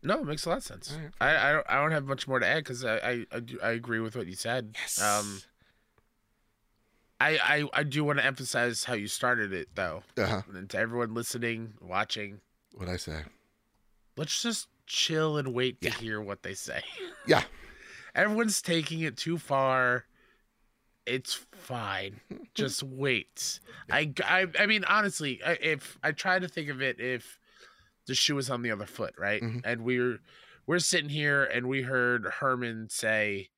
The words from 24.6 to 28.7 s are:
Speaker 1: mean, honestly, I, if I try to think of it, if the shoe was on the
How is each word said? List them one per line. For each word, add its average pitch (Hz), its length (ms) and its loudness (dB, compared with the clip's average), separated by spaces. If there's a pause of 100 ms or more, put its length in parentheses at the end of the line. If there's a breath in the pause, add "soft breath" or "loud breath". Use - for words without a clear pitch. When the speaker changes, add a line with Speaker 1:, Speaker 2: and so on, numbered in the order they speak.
Speaker 1:
mean, 208 200 4
honestly, 190 600 2
I, 165 60 2 (100)
if 151 420 -2
I 156 80 2
try 185 280 2
to 180 80 -4
think 147 220 -6
of 135 120 -4
it, 131 180 0
if 123 400 -4 (680 soft breath)
the - 80 -2
shoe 147 200 4
was 131 140 -2
on 120 140 -2
the 120 80 0